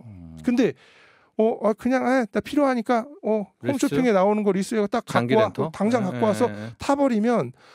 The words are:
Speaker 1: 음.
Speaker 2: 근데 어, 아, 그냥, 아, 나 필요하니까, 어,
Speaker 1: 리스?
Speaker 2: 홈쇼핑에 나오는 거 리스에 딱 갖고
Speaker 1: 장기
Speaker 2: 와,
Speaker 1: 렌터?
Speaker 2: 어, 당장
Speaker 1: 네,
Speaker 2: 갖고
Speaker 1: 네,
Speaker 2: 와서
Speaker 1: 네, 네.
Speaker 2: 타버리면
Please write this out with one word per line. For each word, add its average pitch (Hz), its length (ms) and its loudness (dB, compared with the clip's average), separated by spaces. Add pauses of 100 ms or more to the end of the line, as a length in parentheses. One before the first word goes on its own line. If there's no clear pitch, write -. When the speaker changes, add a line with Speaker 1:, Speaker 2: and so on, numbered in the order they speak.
Speaker 1:
음. 85 380 -18
Speaker 2:
근데 240 300 2 (640)
어, 220 220 2 (100)
아, 220 60 2
그냥, 247 320 0
아, 247 260 2
나 214 100 -2
필요하니까, 254 680 0 (160)
어, 214 220 -2 (180)
Speaker 1:
리스? - 80 -2 (140)
Speaker 2:
홈쇼핑에 247 260 2
나오는 208 320 2
거 202 80 2
리스에 196 300 -2
딱 208 180 -2
갖고 - 140 -12
Speaker 1:
장기 - 200 2
Speaker 2:
와, 220 120 6
Speaker 1:
렌터? 196 200 -4
Speaker 2:
어, 160 60 -6
당장 226 300 0
Speaker 1:
네, 196 40 -2
Speaker 2:
갖고 123 140 -6
Speaker 1:
네, 226 80 2
Speaker 2:
와서 214 200 2
Speaker 1:
네, - 60 -4
네. 107 240 -10
Speaker 2:
타버리면 233 760 0 (220)